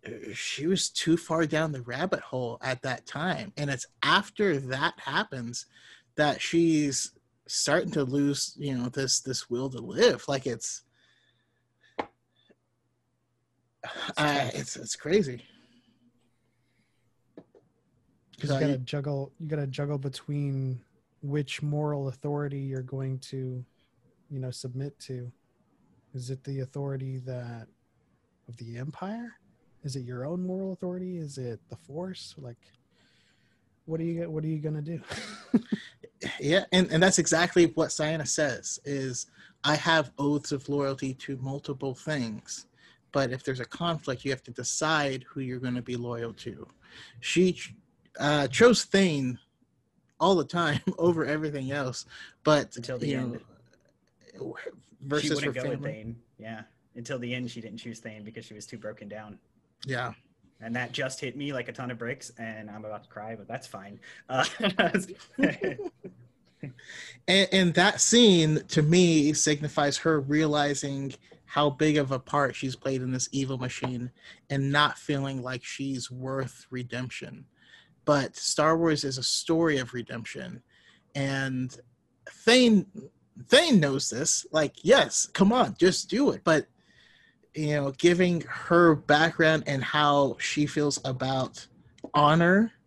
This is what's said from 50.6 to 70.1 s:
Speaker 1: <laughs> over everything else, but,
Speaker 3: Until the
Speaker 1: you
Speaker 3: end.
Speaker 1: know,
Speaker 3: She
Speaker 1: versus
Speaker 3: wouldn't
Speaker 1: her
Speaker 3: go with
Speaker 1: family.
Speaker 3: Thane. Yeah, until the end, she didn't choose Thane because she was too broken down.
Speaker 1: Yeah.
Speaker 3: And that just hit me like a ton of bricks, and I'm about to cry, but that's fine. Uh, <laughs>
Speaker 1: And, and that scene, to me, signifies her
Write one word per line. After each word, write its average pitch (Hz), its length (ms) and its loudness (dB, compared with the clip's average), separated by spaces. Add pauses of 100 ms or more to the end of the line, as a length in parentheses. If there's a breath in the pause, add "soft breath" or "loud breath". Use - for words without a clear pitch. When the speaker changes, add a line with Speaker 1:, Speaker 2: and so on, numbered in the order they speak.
Speaker 1:
<laughs> 185 100 -6
over 165 280 2
everything 143 460 -4
else, 131 340 -6 (360 loud breath)
but, 147 340 2
Speaker 3:
Until 131 200 -10
the 123 120 -4
Speaker 1:
you 135 100 -2
Speaker 3:
end. 120 220 -6 (920)
Speaker 1:
know, - 300 -12
Speaker 3:
She - 60 -10 (320)
Speaker 1:
versus 151 320 -2
Speaker 3:
wouldn't 139 220 -2
Speaker 1:
her 127 60 -6
Speaker 3:
go 147 60 -4
with 120 120 -6
Speaker 1:
family. 143 120 -6
Speaker 3:
Thane. 110 240 -12 (220)
Yeah, 110 240 -14 (320)
until 120 240 -10
the 120 160 -6
end, 127 160 -8
she 117 100 -14
didn't 110 180 -14
choose 113 220 -14
Thane 110 240 -16
because 110 220 -16
she - 80 -20
was 107 100 -18
too 117 140 -16
broken 107 300 -14
down. 107 300 -16 (460)
Speaker 1:
Yeah. 123 300 -6 (460)
Speaker 3:
And 113 160 -8
that 123 160 -6
just 135 280 -6
hit 127 160 -8
me 143 160 -6
like 123 160 -6
a - 40 -14
ton 123 180 -10
of 120 80 -8
bricks, 123 400 -10
and 110 320 -12
I'm 107 160 -14
about 107 160 -10
to - 80 -20
cry, 107 240 -12
but 101 120 -16
that's 123 200 -10
fine. 101 340 -16 (300 loud breath)
Uh, 127 200 2
<laughs> - 920 0 (1800 loud breath)
Speaker 1:
And, 185 240 6
and 185 220 4
that 185 260 6
scene, 175 680 8
to 156 140 4
me, 156 520 6
signifies 147 640 2
her 160 220 2